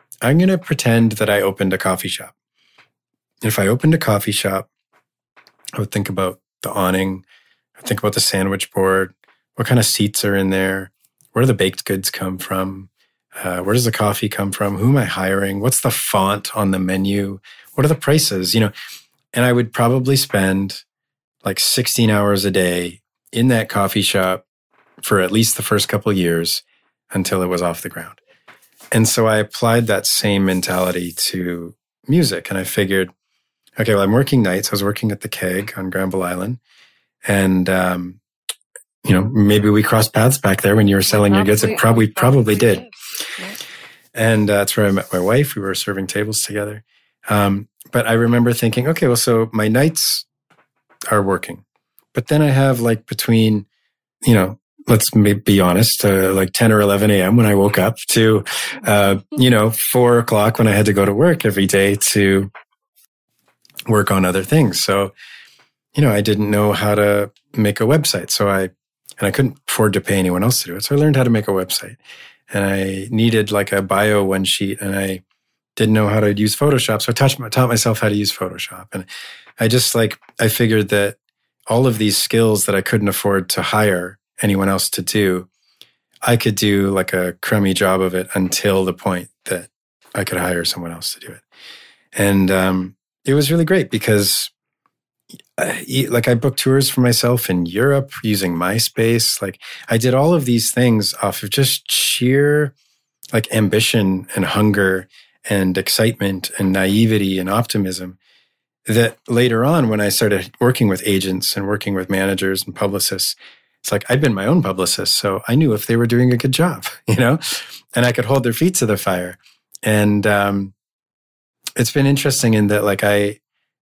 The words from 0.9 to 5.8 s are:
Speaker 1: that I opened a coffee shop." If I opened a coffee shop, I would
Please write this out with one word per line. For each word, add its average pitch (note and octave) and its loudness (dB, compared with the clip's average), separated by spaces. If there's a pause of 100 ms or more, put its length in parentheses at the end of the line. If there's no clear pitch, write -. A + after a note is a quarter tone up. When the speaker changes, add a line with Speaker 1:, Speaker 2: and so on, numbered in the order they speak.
Speaker 1:
that G#2+ -2
I G2+ 2
opened F#2+ 0
a F#2 -2
coffee F#2 -4
shop." - -10 (1080)
If A2+ -2
I G2 0
opened B2+ 2
a - -2
coffee G#2+ -2
shop, F#2+ -4 (1040)
I - -6
would G2+ -6